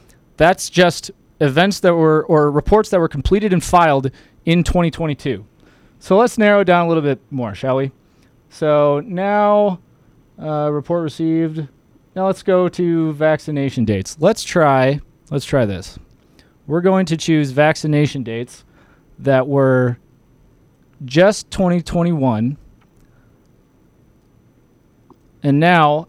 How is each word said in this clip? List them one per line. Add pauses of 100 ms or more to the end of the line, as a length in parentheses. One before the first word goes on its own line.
(380)
That's
just (300)
events
that
were,
or
reports
that
were
completed
and
filed (360)
in
twenty
twenty-two. (540)
So
let's
narrow
it
down
a
little
bit (100)
more,
shall
we? (600)
So
now, (600)
uh,
report
received. (500)
Now
let's
go
to
vaccination
dates.
Let's
try, (300)
let's
try
this. (680)
We're
going
to
choose
vaccination
dates (540)
that
were (1080)
just
twenty
twenty-one. (2750)
And
now